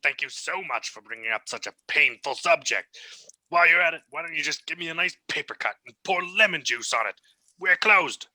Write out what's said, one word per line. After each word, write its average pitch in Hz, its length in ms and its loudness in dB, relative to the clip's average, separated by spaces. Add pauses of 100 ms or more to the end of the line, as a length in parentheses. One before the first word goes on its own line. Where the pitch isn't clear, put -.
Thank 139 180 -2
you 139 80 -6
so 175 340 -8
much 127 260 -6
for 110 120 -16
bringing 113 300 -10
up 110 160 -4
such 113 200 -10
a 101 60 -12 (140)
painful 151 480 0
subject. 135 640 0 (520)
While 170 200 6
you're 170 120 6
at 165 140 2
it, 156 140 -14
why 147 120 -8
don't 165 140 -10
you 151 80 -2
just 147 240 -4
give 165 100 -8
me 170 120 -8
a 165 40 -8
nice 170 240 -2 (100)
paper 143 280 -6
cut 107 200 -4 (100)
and 120 180 -20
pour 185 200 -2
lemon 180 400 2
juice 120 300 -4
on 113 140 0
it? 98 80 -6 (440)
We're 180 180 4
closed. 190 580 4